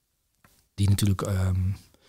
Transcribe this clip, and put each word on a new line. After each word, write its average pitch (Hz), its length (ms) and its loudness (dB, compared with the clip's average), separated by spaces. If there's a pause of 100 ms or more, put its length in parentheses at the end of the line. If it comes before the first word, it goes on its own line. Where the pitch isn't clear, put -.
(760)
die 98 140 2
natuurlijk, 101 320 2
ehm, 95 380 -2 (500)